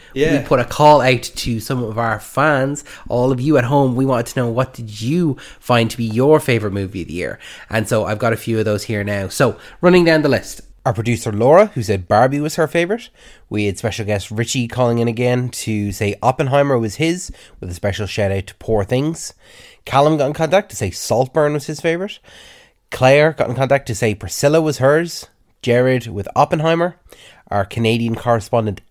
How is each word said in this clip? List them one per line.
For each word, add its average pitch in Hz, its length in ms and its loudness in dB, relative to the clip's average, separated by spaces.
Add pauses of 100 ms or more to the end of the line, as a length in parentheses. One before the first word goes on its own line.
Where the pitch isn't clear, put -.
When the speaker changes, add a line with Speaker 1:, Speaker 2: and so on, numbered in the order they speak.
(140)
Speaker 1:
Yeah. 143 280 0
Speaker 2:
we - 60 -12
put 131 120 4
a 120 60 -2
call 151 360 6
out 127 220 2
to - 360 -6
some 123 240 -4
of 110 140 -6
our 113 220 -2
fans. 143 640 -2 (260)
All 123 220 2
of 123 100 -2
you 147 160 2
at 123 60 4
home, 131 320 2
we 135 100 2
want 120 220 0
to - 120 -6
know, 120 120 -2
what 120 220 -2
did 107 280 -12
you 151 360 0 (220)
find 117 300 2
to - 80 -8
be 117 80 -2
your 131 340 2
favourite 107 340 -2
movie 98 280 -6
of 80 60 -10
the - 60 -12
year? 80 260 -8 (300)
And 107 200 -2
so 107 160 0
I've 104 140 -4
got 113 140 0
a 110 40 -2
few 113 220 -4
of 107 60 -2
those 107 180 -2
here 104 200 -6
now. 101 260 -4
So, - 280 0 (240)
running 175 240 6
down 160 160 4
the 143 80 2
list. - 320 -4 (240)
Our 127 80 0
producer 110 380 -2
Laura, 143 360 6
who 131 140 -8
said 98 280 -4
Barbie 131 320 4
was 151 160 -4
her 160 100 2
favourite. 180 420 -2 (400)
We 104 180 -2
had 95 100 -2
special 107 280 -4
guest 101 240 -2
Richie 117 380 -2
calling 120 320 0
in 117 80 0
again 123 420 0
to 104 440 -4
say 101 280 -2
Oppenheimer 139 560 2
was 110 180 -4
his, 165 360 -2 (300)
with 92 100 -10
a - 20 -10
special 98 320 -4
shout 98 280 -2
out 98 140 -4
to - 80 -20
Poor 107 280 -2
Things. 143 500 -4 (520)
Callum 151 320 4
got 135 100 0
in 147 60 -4
contact 165 380 0
to - 40 -14
say 120 160 -4
Saltburn 147 640 0
was 147 140 -6
his 151 120 -10
favourite. 175 400 -4 (720)
Claire 147 400 4
got - 180 -4
in 127 60 -6
contact 135 320 0
to 113 80 -6
say 110 180 0
Priscilla 147 480 0
was 147 180 -4
hers. 156 480 0 (340)
Jared 123 460 2
with 101 280 -8
Oppenheimer. 165 640 0 (480)
Our 101 160 -2
Canadian 113 520 0
correspondent 110 760 0